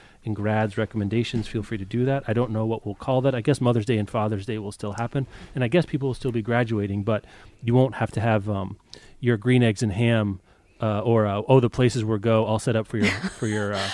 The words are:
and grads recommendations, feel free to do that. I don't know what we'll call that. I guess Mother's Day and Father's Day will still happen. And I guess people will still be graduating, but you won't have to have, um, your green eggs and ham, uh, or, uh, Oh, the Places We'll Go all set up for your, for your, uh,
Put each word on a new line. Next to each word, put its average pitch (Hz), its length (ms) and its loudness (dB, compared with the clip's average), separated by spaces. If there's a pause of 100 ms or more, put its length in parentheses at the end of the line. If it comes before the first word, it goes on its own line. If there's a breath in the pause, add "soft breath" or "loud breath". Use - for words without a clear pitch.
(240 soft breath)
and 107 120 -6
grads 107 420 0
recommendations, 110 680 -2
feel 110 160 -4
free 107 160 -8
to 95 60 -8
do 120 200 -2
that. 135 220 -2
I 110 60 -2
don't 117 180 0
know 110 140 -2
what 113 200 -4
we'll 101 80 -6
call 131 280 0
that. 131 120 2
I 120 80 -2
guess 139 180 0
Mother's 117 260 2
Day 117 120 0
and 104 100 -2
Father's 107 380 -2
Day 110 140 -6
will 104 120 -8
still 104 220 -8
happen. 120 320 -4 (300 loud breath)
And 127 80 -2
I 120 40 0
guess 160 180 4
people 139 240 -2
will 123 40 -2
still - 180 -4
be 113 120 -2
graduating, 107 600 0
but 107 220 -2 (380 soft breath)
you 117 100 2
won't 127 220 4
have - 160 -2
to 107 100 -4
have, 110 260 2
um, 101 300 -6 (420 soft breath)
your 120 180 0
green 123 260 4
eggs 110 180 2
and 110 120 0
ham, 110 460 2 (400)
uh, 107 200 0
or, 110 260 4
uh, 101 220 -2
Oh, 131 120 8
the 120 120 4
Places 123 320 2
We'll 107 160 0
Go 110 260 4
all 107 140 0
set 120 160 -2
up 110 100 0
for - 120 -6
your, 101 100 2
for 120 400 -4
your, 104 260 -2
uh, 98 200 -4